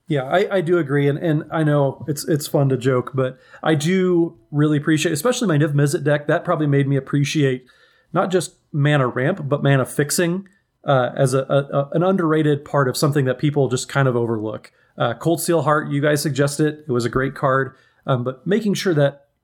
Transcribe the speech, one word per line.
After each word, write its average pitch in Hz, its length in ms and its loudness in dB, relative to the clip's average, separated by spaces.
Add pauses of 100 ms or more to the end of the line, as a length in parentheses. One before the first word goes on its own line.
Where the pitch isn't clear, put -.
Yeah, 139 180 -2
I, 190 320 0
I 190 40 2
do 175 180 0
agree. 143 300 0
And, 139 100 0
and 160 320 0
I 160 140 -2
know 143 440 0
it's, 147 200 -6
it's 147 180 -2
fun 143 220 2
to 131 80 0
joke, 127 380 0
but 127 240 -4 (240)
I 160 120 2
do 170 640 0 (120)
really 151 280 2
appreciate, 156 340 0
especially 240 360 -2
my 151 100 2
Niv 147 160 2
Mizzet 147 300 0
deck, 147 240 0
that 160 160 0
probably 156 240 0
made 139 180 2
me 139 100 0
appreciate 139 720 -2 (460)
not 185 180 0
just 175 240 -2 (180)
mana 143 360 2
ramp, 139 360 -2
but 139 180 -2
mana 139 220 4
fixing, 175 640 -2 (360)
uh, 127 320 2
as 131 180 2
a, 135 60 2
a, 143 380 -2
a, 139 140 -2
an 170 100 0
underrated 156 640 2
part 139 240 0
of 123 80 -4
something 143 300 0
that 127 120 -2
people 143 300 0
just 123 200 -4
kind 135 200 0
of 120 80 0
overlook. 113 560 -4 (240)
Uh, 120 180 -2
Cold 160 260 -2
Steel 170 220 0
Heart, 147 280 0
you 143 100 -2
guys 147 220 0
suggested 143 440 0
it. 151 220 -6
It 123 40 0
was 120 120 0
a 120 60 0
great 135 240 -2
card. 131 400 0 (320)
Um, 123 180 0
but 127 220 -8
making 202 280 0
sure 180 200 -2
that 143 320 0 (180)